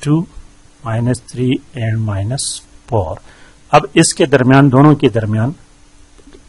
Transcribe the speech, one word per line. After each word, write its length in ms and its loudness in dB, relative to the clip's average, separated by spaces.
two, 160 0
minus 460 -4
three 220 -4
and 240 -4
minus 600 -6
four। 300 -4
अब 160 2
इसके 280 0
दरमियान, 440 4
दोनों 260 6
के 140 2
दरमियान 420 -4